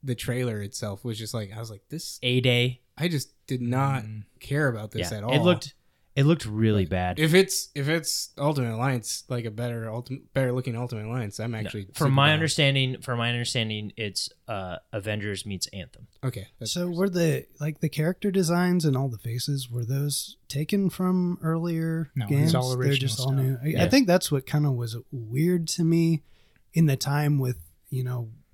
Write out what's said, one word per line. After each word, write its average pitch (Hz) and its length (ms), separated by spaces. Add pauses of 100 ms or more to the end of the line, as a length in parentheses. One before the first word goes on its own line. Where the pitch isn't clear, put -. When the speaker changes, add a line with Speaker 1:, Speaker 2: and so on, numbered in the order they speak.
Speaker 1:
the 127 140
trailer 120 460
itself 98 420
was 113 160
just 110 140
like, 104 180
I 107 80
was 113 100
like, 101 200
"This," - 340
Speaker 2:
A 127 160
Day. 123 400 (180)
Speaker 1:
I 170 120
just 147 200 (160)
did 127 160
not 127 420
Speaker 3:
Mm. 107 200 (160)
Speaker 1:
care 143 300
about 107 220
this 87 200
Speaker 2:
Yeah, 110 60
Speaker 1:
at 101 60
Speaker 2:
it - 20
Speaker 1:
all. 143 180
Speaker 2:
looked, 175 300 (420)
it 139 100
looked 156 220
really 107 380
Speaker 1:
But 78 40
Speaker 2:
bad. 90 300
Speaker 1:
if 160 160
it's, - 400
if 139 120
it's - 420 (100)
Ultimate 139 340
Alliance, 123 560
like, 120 160
a 110 60
better 117 340
ulti-, 127 380 (100)
better 131 180
looking 123 240
Ultimate 117 300
Alliance, 113 340
I'm 113 120
Speaker 2:
No, 110 80
Speaker 1:
actually 104 240 (100)
Speaker 2:
from - 0
Speaker 1:
super 147 160
Speaker 2:
my 139 200
Speaker 1:
down. 156 40
Speaker 2:
understanding, 139 680
from 120 180
my 117 100
understanding, 110 680
it's, 104 320 (200)
uh, 95 300 (140)
Avengers 104 540
meets 98 220
Anthem. - 400 (160)
Speaker 1:
Okay, 120 240 (100)
that's 110 140
Speaker 4:
So 175 160
Speaker 1:
interesting. 175 120
Speaker 4:
were 196 100
the, 160 360 (140)
like, 151 220
the 156 80
character 185 420
designs 180 520
and 139 140
all 135 120
the 113 100
faces, 123 500
were 120 160
those 139 520 (100)
taken 175 420
from 180 540
earlier 165 720
Speaker 3:
No, 120 100
it's 101 80
Speaker 4:
games? 156 220
Speaker 3:
all 127 160
Speaker 4:
They're 123 80
Speaker 3:
original 135 300
Speaker 4:
just - 100
all 127 80
Speaker 3:
stuff. 135 100
Speaker 4:
new. 131 240
I, 135 40
I 156 40 (140)
Speaker 2:
Yeah. - 60
Speaker 4:
think 262 180
that's 180 240
what 139 160
kinda 147 240
was 120 260 (140)
weird 151 560
to - 160
me 165 400 (500)
in 165 140
the 135 100
time 147 400
with, 123 200 (340)
you 127 120
know 123 280 (220)